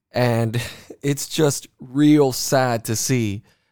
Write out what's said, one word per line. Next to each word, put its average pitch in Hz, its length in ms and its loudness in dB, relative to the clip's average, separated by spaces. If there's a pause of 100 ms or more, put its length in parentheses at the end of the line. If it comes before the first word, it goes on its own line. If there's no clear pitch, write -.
(100)
And 117 500 0 (220)
<laughs> - 200 -20
it's 143 260 -4
just - 400 -2 (100)
real 143 540 4
sad 123 540 -2
to 110 100 -4
see 110 460 -2 (300)